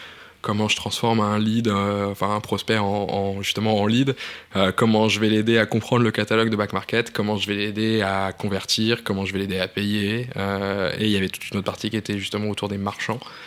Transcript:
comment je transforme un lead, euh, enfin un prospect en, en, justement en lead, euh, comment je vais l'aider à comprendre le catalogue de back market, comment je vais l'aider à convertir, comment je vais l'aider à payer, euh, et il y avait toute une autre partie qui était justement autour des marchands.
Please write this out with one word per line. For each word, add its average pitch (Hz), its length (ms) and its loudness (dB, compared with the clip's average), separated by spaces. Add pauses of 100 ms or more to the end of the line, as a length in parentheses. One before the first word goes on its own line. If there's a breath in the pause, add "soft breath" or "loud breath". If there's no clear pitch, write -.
(400 loud breath)
comment 107 280 0
je - 80 0
transforme 113 420 0
un 104 200 2
lead, 110 280 0
euh, 101 440 0
enfin 101 240 -2
un 104 60 0
prospect 107 380 -2
en, 104 80 0
en, 98 560 -2
justement 104 380 2
en 104 60 2
lead, 127 280 2 (400 loud breath)
euh, 95 160 4
comment 110 380 4
je 104 100 0
vais 107 100 2
l'aider 110 300 4
à 107 80 6
comprendre 120 380 2
le 110 80 4
catalogue 110 360 2
de 107 80 0
back 104 160 -2
market, 113 400 -2
comment 104 240 0
je 101 120 -4
vais 104 60 0
l'aider 107 480 0
à 98 300 0
convertir, 110 680 -2
comment 98 220 -2
je 92 80 -4
vais 98 80 -2
l'aider 98 180 -2
à 92 80 0
payer, 104 680 -2
euh, 98 640 0
et 107 80 0
il 107 40 2
y 101 60 2
avait 95 120 0
toute - 220 -10
une 104 80 -4
autre 95 80 -4
partie 107 240 -4
qui 110 60 -2
était 104 220 -2
justement 104 300 -4
autour 101 200 -4
des 101 100 -4
marchands. 101 400 -4 (280 loud breath)